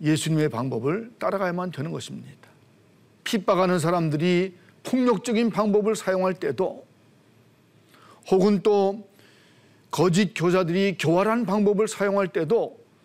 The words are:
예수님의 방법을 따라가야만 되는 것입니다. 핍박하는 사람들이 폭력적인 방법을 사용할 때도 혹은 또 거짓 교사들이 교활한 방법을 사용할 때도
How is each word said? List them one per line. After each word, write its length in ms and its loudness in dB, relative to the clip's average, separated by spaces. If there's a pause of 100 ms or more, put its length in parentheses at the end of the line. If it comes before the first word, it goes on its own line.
예수님의 480 2
방법을 720 -4
따라가야만 520 -4
되는 200 -8
것입니다. 580 -14 (760)
핍박하는 560 2
사람들이 760 0 (280)
폭력적인 680 0
방법을 460 0
사용할 380 0
때도 520 -4 (1500)
혹은 300 4
또 460 2 (840)
거짓 440 2
교사들이 640 0
교활한 460 0
방법을 420 0
사용할 400 -2
때도 520 -2 (260)